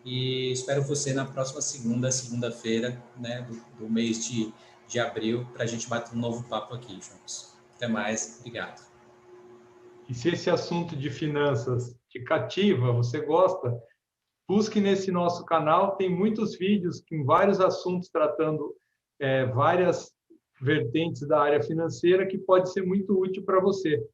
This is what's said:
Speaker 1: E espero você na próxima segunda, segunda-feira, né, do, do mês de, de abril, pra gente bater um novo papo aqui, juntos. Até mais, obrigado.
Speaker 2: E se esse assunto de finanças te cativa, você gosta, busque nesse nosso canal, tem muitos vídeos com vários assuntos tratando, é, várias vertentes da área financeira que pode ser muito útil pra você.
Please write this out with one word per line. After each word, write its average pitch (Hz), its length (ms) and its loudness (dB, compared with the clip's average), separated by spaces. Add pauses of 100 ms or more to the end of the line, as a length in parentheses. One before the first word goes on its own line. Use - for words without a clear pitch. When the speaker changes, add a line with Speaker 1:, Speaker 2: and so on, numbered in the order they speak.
Speaker 1:
E 127 480 -2
espero 139 320 -2
você 139 300 -4
na 135 100 -2
próxima 135 380 -6
segunda, 123 500 -2
segunda-feira, 120 880 -4 (160)
né, 123 260 -10
do, 117 360 -16
do 110 100 -12
mês 113 360 0
de, 110 280 -4 (320)
de - 140 -4
abril, 113 540 -2
pra 120 120 -4
gente 113 220 -6
bater 117 260 -6
um 117 60 -4
novo 120 300 -4
papo 110 260 -6
aqui, 104 260 -14
juntos. - 540 -16 (220)
Até 120 100 -6
mais, 107 520 -4
obrigado. - 460 -12 (1200)
Speaker 2:
E 127 40 -8
se 160 160 0
esse 170 200 -2
assunto 165 480 -2
de 139 120 -4
finanças 139 840 -2 (140)
te 127 120 -14
cativa, 160 680 2
você 120 300 2
gosta, 147 560 2 (720)
busque 208 320 4
nesse 196 300 2
nosso 175 340 0
canal, 165 500 4
tem 185 140 0
muitos 214 480 0
vídeos 175 440 0
com 156 220 -6
vários 180 380 4
assuntos 180 480 0
tratando, 156 680 0 (420)
é, 135 280 2
várias 151 680 2 (500)
vertentes 151 640 0
da 151 140 4
área 147 220 4
financeira 165 640 2
que 190 120 -6
pode 185 360 4
ser 190 120 -2
muito 190 320 0
útil 190 260 -2
pra 190 180 4
você. 160 520 0